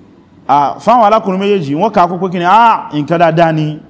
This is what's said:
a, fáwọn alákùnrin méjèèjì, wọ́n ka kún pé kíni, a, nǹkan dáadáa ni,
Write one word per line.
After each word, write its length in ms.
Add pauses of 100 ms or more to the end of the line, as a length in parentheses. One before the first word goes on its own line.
(480)
a, 320
fáwọn 240
alákùnrin 360
méjèèjì, 340
wọ́n 180
ka 140
kún 120
pé 140
kíni, 120
a, 480
nǹkan 260
dáadáa 340
ni, 260 (120)